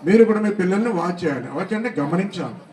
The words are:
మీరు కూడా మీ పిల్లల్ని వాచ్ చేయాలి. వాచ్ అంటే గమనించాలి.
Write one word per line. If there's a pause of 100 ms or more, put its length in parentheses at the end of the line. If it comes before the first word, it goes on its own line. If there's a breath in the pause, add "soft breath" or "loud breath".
మీరు
కూడా
మీ (100)
పిల్లల్ని
వాచ్
చేయాలి.
వాచ్
అంటే
గమనించాలి. (140)